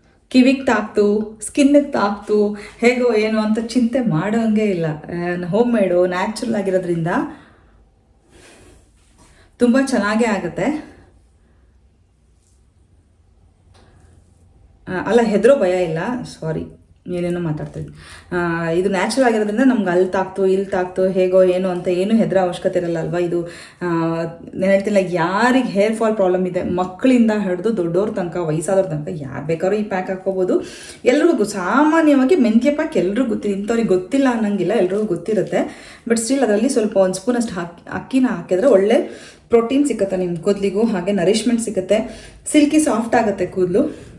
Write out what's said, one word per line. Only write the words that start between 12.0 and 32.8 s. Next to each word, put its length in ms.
ಆ, 180
ಅಲ್ಲ, 160
ಹೆದರೋ 340
ಭಯ 280
ಇಲ್ಲ. 140
ಸಾರಿ, 240
ಏನೇನೋ 320
ಮಾತಾಡ್ತಾ 400
ಇದ್ದೀನಿ. 160
ಆ, 380
ಇದು 180
ನ್ಯಾಚುರಲ್ 400
ಆಗಿರೋದ್ರಿಂದ 360
ನಮ್ಗೆ 260
ಅಲ್ಲಿ 180
ತಾಕ್ತು, 380
ಇಲ್ಲಿ 200
ತಾಕ್ತು, 420
ಹೇಗೋ 360
ಏನೋ 240
ಅಂತ 200
ಏನು 280
ಹೆದರೋ 240
ಅವಶ್ಯಕತೆ 380
ಇರಲ್ಲ 200
ಅಲ್ವಾ? 200
ಇದು, 260
ಆ, 40
ನಾನು 100
ಹೇಳ್ತಿಲ್ಲ, 340
ಯಾರಿಗೆ 580
ಹೇರ್ 260
ಫಾಲ್ 200
ಪ್ರಾಬ್ಲಮ್ 320
ಇದೆ, 160
ಮಕ್ಕಳಿಂದ 680
ಹಿಡಿದು 340
ದೊಡ್ಡವ್ರ 340
ತನಕ, 260
ವಯಸ್ಸಾದವ್ರ 500
ತನಕ 300
ಯಾರು 300
ಬೇಕಾದ್ರೂ 300
ಈ 60
ಪ್ಯಾಕ್ 280
ಹಾಕ್ಕೋಬೋದು. 500
ಎಲ್ರಿಗೂ 280
ಗೊ-, 160
ಸಾಮಾನ್ಯವಾಗಿ 840
ಮೆಂತ್ಯ 360
ಪ್ಯಾಕ್ 260